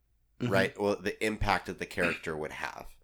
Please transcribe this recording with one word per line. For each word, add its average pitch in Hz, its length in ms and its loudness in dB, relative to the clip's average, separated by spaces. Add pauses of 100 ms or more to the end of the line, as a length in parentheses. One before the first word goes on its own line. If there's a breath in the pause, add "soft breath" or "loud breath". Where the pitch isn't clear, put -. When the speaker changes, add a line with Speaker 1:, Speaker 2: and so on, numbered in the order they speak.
(400)
Speaker 1:
Mm-hmm. 120 120 0
Speaker 2:
right? 95 280 2
Well, 101 160 4
the 98 280 -2
impact 104 420 2
that 92 120 -8
the 87 80 -6
character 85 500 -2
would 76 140 -6
have, - 360 -8 (180)